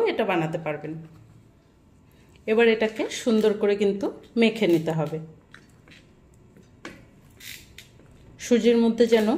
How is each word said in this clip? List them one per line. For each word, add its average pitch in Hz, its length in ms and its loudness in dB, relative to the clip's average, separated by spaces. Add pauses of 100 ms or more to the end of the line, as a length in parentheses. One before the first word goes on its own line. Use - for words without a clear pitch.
(120)
এটা - 200 -2
বানাতে 165 340 -2
পারবেন। 151 280 -8 (1600)
এবার 226 140 4 (100)
এটাকে 220 280 -2 (200)
সুন্দর 220 280 2 (100)
করে 202 200 2
কিন্তু 196 240 0 (360)
মেখে 220 320 0
নিতে 160 260 0
হবে। 156 180 -4 (3250)
সুজির 233 380 4
মধ্যে 226 300 2
যেন 220 140 4 (100)